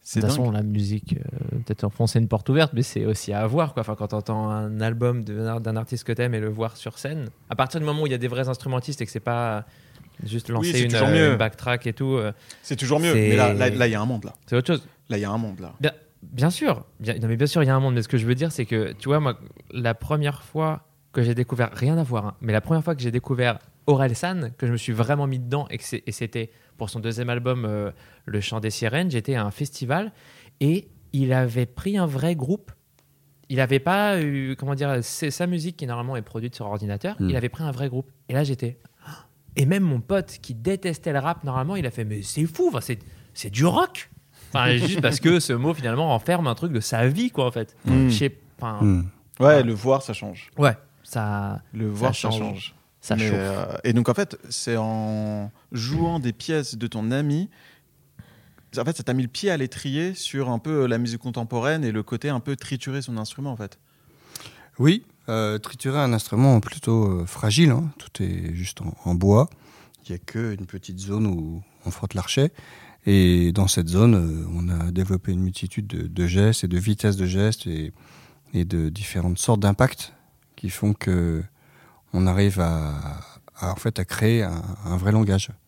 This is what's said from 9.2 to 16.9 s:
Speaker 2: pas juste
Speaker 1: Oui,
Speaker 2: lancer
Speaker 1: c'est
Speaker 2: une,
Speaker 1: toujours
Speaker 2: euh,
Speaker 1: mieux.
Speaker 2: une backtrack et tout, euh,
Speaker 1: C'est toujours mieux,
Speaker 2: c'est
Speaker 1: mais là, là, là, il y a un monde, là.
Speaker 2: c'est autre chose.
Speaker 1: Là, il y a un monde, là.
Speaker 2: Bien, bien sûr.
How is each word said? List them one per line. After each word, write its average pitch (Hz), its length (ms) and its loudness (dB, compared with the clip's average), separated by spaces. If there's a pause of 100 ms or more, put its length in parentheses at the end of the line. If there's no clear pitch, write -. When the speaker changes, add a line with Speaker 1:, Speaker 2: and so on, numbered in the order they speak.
Speaker 2:
pas 117 460 -2 (600)
juste 113 240 -6
Speaker 1:
Oui, 117 60 -4
Speaker 2:
lancer 170 180 0
Speaker 1:
c'est 127 100 4
Speaker 2:
une, 120 80 2
Speaker 1:
toujours 110 180 4
Speaker 2:
euh, - 40 6
Speaker 1:
mieux. 156 200 6
Speaker 2:
une 117 40 2
backtrack 113 500 -2
et 113 60 -2
tout, 135 220 -2
euh, 107 160 -2 (320)
Speaker 1:
C'est - 120 -6
toujours 139 240 2
mieux, 165 140 2
Speaker 2:
c'est 107 160 6
Speaker 1:
mais 110 60 6
là, 104 180 6
là, 104 160 4
là, 120 180 4
il 117 40 2
y 110 40 -2
a 104 60 -2
un 107 40 -2
monde, 117 200 -4
là. - 80 -12 (140)
Speaker 2:
c'est - 80 -2
autre 123 180 2
chose. - 140 -4 (220)
Speaker 1:
Là, 110 80 -2
il 101 40 -2
y 104 40 -4
a 101 60 -4
un 107 60 -2
monde, 101 220 -6
là. 90 200 -12
Speaker 2:
Bien, 151 120 0 (320)
bien 131 260 2
sûr. 180 340 0 (160)